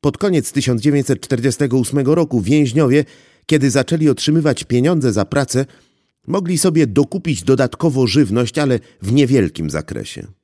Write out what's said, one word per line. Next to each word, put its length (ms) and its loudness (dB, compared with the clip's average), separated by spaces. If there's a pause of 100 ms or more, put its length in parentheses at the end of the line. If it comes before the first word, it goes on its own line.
Pod 160 0
koniec 340 0
tysiąc 300 -2
dziewięćset 400 0
czterdziestego 560 -2
ósmego 380 0
roku 260 0
więźniowie, 640 2 (400)
kiedy 260 2
zaczęli 380 0
otrzymywać 540 0
pieniądze 500 0
za 120 0
pracę, 400 -2 (640)
mogli 300 -2
sobie 300 2
dokupić 560 -2
dodatkowo 640 0
żywność, 500 0
ale 220 0 (220)
w 100 -4
niewielkim 580 2
zakresie. 580 -10 (160)